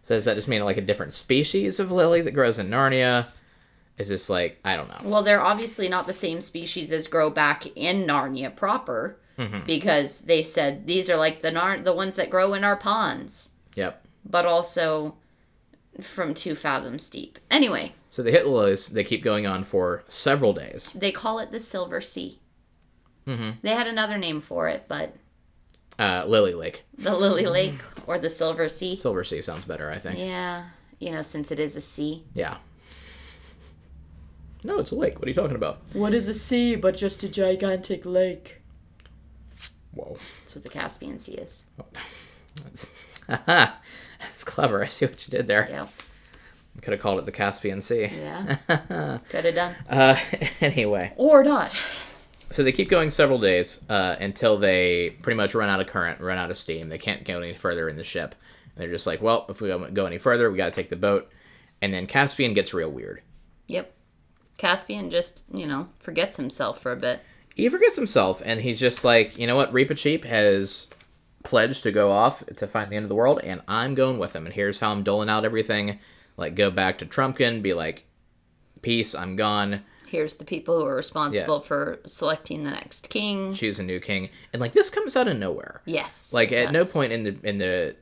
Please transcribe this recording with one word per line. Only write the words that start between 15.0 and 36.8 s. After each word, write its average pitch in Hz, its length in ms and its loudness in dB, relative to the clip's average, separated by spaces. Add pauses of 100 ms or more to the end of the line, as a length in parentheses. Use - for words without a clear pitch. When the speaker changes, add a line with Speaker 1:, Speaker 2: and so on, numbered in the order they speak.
Speaker 2:
from 160 320 -6
two 160 220 -6
fathoms 131 540 -4
deep. - 300 -14 (100)
Anyway. 214 440 2 (160)
Speaker 1:
So - 140 -8
they 117 80 4
hit 123 120 8
the 139 60 2
lows. 101 380 4
They 107 160 -2
keep - 200 -2
going 104 240 2
on 95 160 -2
for 90 440 0
several 135 460 2
days. - 420 -8
Speaker 2:
They 196 160 -2
call 220 280 -4
it - 120 -10
the 226 80 -8
Silver 180 420 -4
Sea. - 380 -10 (880)
Speaker 1:
Mm-hmm. 117 240 -4 (100)
Speaker 2:
They 202 100 -2
had 233 160 0
another 214 300 -2
name 160 240 -4
for 82 280 -4
it, - 180 -6
but 147 280 -8 (840)
Speaker 1:
Uh, 92 300 0
Lily 104 260 4
Lake. 80 300 -8 (140)
Speaker 2:
The 190 180 -2
Lily 185 300 2
Lake 175 300 0 (300)
or 170 140 -4
the 165 100 -4
Silver 165 400 0
Sea. 185 260 -6
Speaker 1:
Silver 101 280 -2
Sea 78 180 -6
sounds 82 240 -8
better, 80 240 -8
I 78 100 -8
think. 180 200 -8
Speaker 2:
Yeah. 180 460 -6 (340)
You 175 120 -8
know, 156 100 -6
since 151 300 -8
it 147 80 -4
is 151 160 -2
a 147 60 -8
sea. 151 420 -6 (100)
Speaker 1:
Yeah. 165 240 -6 (2000)
No, 403 160 -2
it's - 120 -4
a - 40 -4
lake. - 240 -2
What - 80 -6
are - 20 -2
you 131 60 -4
talking 165 200 0
about? 101 260 -4 (120)
Speaker 2:
What 208 200 0
is 214 140 2
a 214 60 -4
sea 240 420 0
but 185 220 2